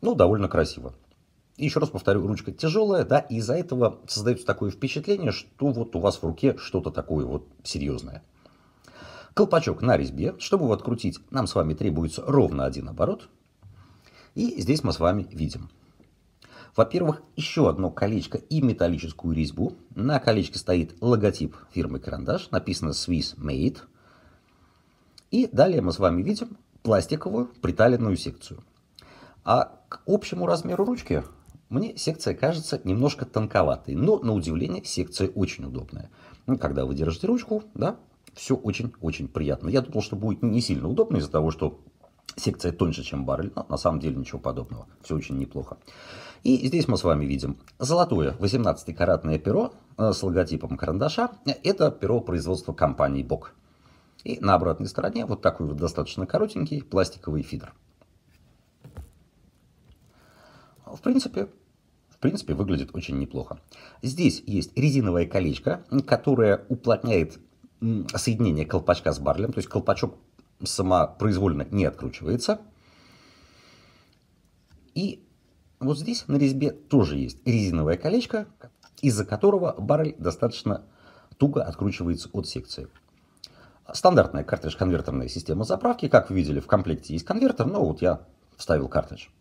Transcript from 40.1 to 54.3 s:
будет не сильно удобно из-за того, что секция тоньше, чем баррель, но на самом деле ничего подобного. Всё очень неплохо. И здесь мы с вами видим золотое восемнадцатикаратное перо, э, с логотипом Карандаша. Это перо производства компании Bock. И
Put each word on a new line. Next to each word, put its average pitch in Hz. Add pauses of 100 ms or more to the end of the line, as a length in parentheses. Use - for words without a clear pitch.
будет 104
не 117
сильно 76
удобно 170
из-за 73
того, 80
что 78 (520)
секция -
тоньше, 80
чем 69
баррель, 80
но -
на 76
самом 80
деле 71
ничего 67
подобного. 60 (160)
Всё -
очень 76
неплохо. 67 (680)
И 123
здесь 151
мы 110
с -
вами 76
видим 67 (200)
золотое 131
восемнадцатикаратное 87
перо, 170 (240)
э, 107
с -
логотипом 87
Карандаша. 147 (320)
Это 185
перо 113
производства 82
компании 71
Bock. 71 (760)
И -